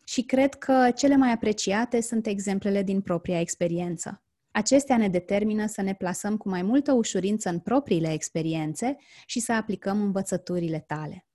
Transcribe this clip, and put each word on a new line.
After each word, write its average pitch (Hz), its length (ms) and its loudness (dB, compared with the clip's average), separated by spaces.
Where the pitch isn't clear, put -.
și - 180 -4
cred 269 320 2
că 254 420 4
cele 277 200 4
mai 254 160 6
apreciate 220 680 0
sunt 226 260 -2
exemplele 202 560 0
din 196 180 0
propria 175 400 -2
experiență." 175 800 -4
Acestea 262 400 4
ne 208 120 4
determină 208 580 0
să 208 160 -6
ne 196 120 -2
plasăm 196 420 -4
cu 202 120 -6
mai 185 140 -2
multă 269 300 2
ușurință 214 560 0
în 170 100 -2
propriile 185 540 0
experiențe 160 840 -4
și - 140 -4
să 233 120 -4
aplicăm 208 480 -2
învățăturile 180 840 -2
tale. 151 480 -10